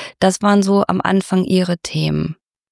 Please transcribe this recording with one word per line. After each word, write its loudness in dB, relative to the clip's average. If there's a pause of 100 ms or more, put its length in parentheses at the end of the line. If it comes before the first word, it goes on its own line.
(200)
das 0
waren 4
so 2
am -2
Anfang 0
ihre 0
Themen. -4 (340)